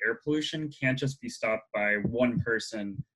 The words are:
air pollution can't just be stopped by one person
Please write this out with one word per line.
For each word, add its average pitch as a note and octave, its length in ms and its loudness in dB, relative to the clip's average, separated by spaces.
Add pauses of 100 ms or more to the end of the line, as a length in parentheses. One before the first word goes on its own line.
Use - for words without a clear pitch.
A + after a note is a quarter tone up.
air A2+ 160 0
pollution D3+ 480 -2
can't C3 300 0
just C#3 220 -2
be - 80 -6
stopped A2 440 -2
by G#2 240 2
one A#2+ 420 2
person G#2+ 600 -2 (140)